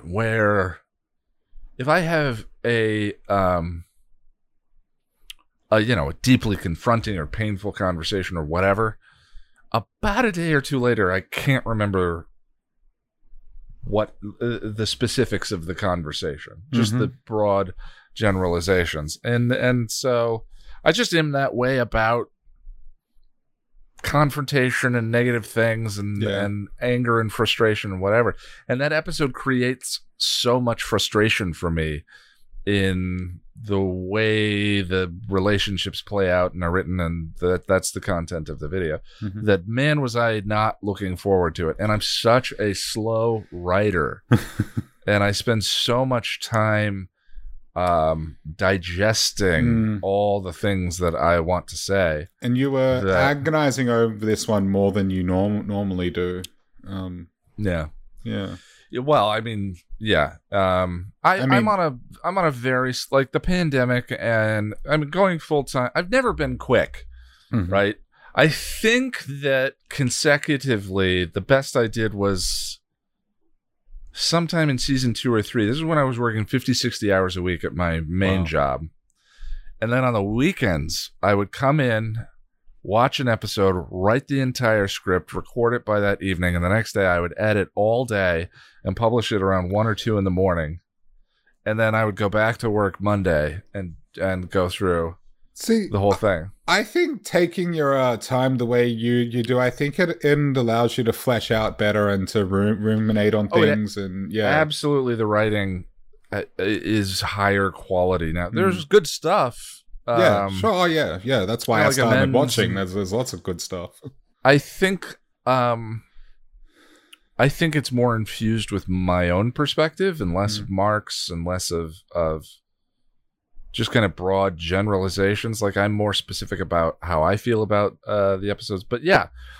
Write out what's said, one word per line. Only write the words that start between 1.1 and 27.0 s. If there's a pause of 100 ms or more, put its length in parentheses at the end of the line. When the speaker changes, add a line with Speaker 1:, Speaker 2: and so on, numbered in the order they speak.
Speaker 1:
if
I
have (200)
a, (160)
um, (1900)
a,
you
know,
a
deeply
confronting
or
painful
conversation
or
whatever, (760)
about
a
day
or
two
later,
I
can't
remember (1600)
what, (240)
uh,
the
specifics
of
the
conversation, (100)
just
Speaker 2:
Mm-hmm.
Speaker 1:
the (180)
broad (400)
generalizations.
And,
and
so (400)
I
just
am
that
way
about (1700)
confrontation
and
negative
things
and,
Speaker 2:
Yeah.
Speaker 1:
and (140)
anger